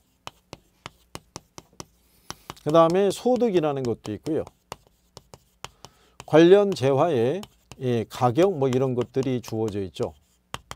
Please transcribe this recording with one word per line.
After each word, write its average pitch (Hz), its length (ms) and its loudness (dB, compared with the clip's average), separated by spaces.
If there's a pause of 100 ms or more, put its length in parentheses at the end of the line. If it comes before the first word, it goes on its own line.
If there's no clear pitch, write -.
(2750)
그 151 80 -2
다음에 170 380 4
소득이라는 180 720 0
것도 113 300 -6
있고요. 123 320 -4 (1800)
관련 185 460 6
재화의, 139 720 0 (380)
예, 120 280 -2
가격 156 500 0
뭐 139 100 0
이런 127 260 0
것들이 123 460 -2
주어져 110 420 -6
있죠. 92 320 -8 (600)